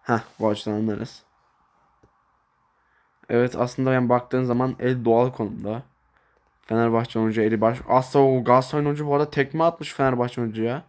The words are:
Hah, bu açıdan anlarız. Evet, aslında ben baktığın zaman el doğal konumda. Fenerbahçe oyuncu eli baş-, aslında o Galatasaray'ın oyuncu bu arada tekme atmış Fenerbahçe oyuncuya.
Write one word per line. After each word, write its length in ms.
Hah, 220
bu 100
açıdan 260
anlarız. 480
Evet, 260
aslında 360
ben 180
baktığın 340
zaman 360
el 260
doğal 260
konumda. 520
Fenerbahçe 580
oyuncu 220
eli 200
baş-, 260
aslında 380
o 180
Galatasaray'ın 420
oyuncu 220
bu 80
arada 140
tekme 340
atmış 300
Fenerbahçe 480
oyuncuya. 480